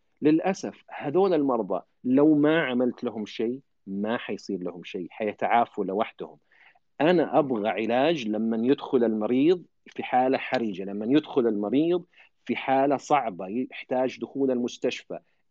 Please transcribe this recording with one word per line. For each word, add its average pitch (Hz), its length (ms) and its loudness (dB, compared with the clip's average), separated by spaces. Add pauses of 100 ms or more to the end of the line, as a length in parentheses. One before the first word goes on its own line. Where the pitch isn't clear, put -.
(220)
للأسف 156 680 0
هذول 180 440 0
المرضى 127 480 0 (220)
لو 143 300 6
ما 151 280 4
عملت 123 420 -2
لهم 110 220 -6
شيء 120 340 -4 (260)
ما 104 300 -4
حيصير 98 460 -8
لهم 87 220 -10
شيء، 90 260 -10
حيتعافوا 107 720 -2
لوحدهم. 92 520 -4 (640)
أنا 147 380 4
أبغى 123 300 0
علاج 117 600 0
لما 113 380 0
يدخل 127 380 2
المريض 123 580 2 (240)
في - 160 -12
حالة 131 360 2
حرجة، 107 460 -4
لما 104 220 -6
يدخل 139 400 2
المريض 131 580 0 (400)
في 120 120 -4
حالة 135 400 2
صعبة 113 520 -2
يحتاج 127 720 -4
دخول 131 300 -2
المستشفى، 120 680 -4 (320)